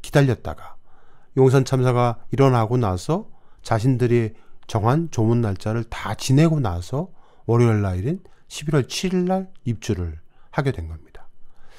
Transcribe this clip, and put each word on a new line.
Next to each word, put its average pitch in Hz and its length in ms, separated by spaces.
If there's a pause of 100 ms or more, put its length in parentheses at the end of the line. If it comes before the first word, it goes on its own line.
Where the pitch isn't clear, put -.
기다렸다가 - 720 (640)
용산 131 260
참사가 123 560 (120)
일어나고 123 460
나서 123 520 (320)
자신들이 117 720 (340)
정한 127 440
조문 117 300
날짜를 110 440
다 - 300
지내고 156 440
나서 117 500 (360)
월요일 113 360
날인 101 380 (280)
십일월 147 400
칠일 180 380
날 190 240 (160)
입주를 87 540 (300)
하게 139 220
된 85 160
겁니다. - 400 (520)